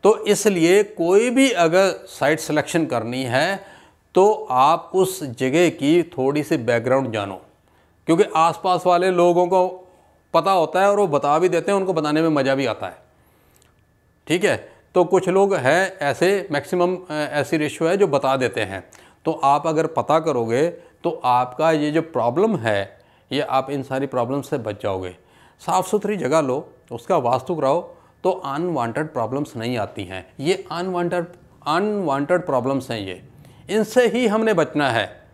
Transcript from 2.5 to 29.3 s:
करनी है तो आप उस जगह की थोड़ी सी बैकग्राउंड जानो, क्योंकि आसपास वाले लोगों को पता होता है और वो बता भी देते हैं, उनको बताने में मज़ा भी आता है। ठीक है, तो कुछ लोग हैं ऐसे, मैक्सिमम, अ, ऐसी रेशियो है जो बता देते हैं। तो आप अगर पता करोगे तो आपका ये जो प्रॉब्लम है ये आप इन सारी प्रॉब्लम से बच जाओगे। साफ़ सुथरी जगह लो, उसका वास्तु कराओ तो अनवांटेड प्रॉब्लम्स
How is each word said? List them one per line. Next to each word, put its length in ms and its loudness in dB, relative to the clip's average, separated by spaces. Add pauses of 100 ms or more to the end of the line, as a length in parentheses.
करनी 360 -4
है 380 0 (540)
तो 360 4
आप 440 2
उस 300 0
जगह 440 0
की 340 2
थोड़ी 400 -2
सी 140 -2
बैकग्राउंड 560 0
जानो, 300 -6 (640)
क्योंकि 180 4 (120)
आसपास 500 2
वाले 240 4
लोगों 360 4
को 420 0 (460)
पता 160 2
होता 300 2
है 100 4
और 60 2
वो 100 2
बता 320 2
भी 100 2
देते 240 0
हैं, 60 2
उनको 140 -2
बताने 300 0
में 60 2
मज़ा 260 2
भी 120 -2
आता 200 -4
है। 120 -14 (1300)
ठीक 180 -2
है, 320 -2 (180)
तो 100 6
कुछ 240 0
लोग 260 2
हैं 440 0
ऐसे, 540 0
मैक्सिमम, 440 -2
अ, 160 -14
ऐसी 440 -4
रेशियो 340 -2
है 60 0
जो 100 2
बता 300 0
देते 240 -2
हैं। 240 -6 (400)
तो 80 -2
आप 340 0
अगर 200 0
पता 320 0
करोगे 500 0 (360)
तो 200 -4
आपका 480 2
ये 180 0
जो 120 0
प्रॉब्लम 540 0
है 400 -2 (360)
ये 80 -2
आप 300 -2
इन 120 -4
सारी 240 -4
प्रॉब्लम 340 -4
से 180 -6
बच 240 -8
जाओगे। 340 -6 (440)
साफ़ 260 -2
सुथरी 300 -2
जगह 240 0
लो, 320 -4 (200)
उसका 240 -4
वास्तु 380 0
कराओ 260 0 (440)
तो 60 2
अनवांटेड 760 -4
प्रॉब्लम्स 500 -6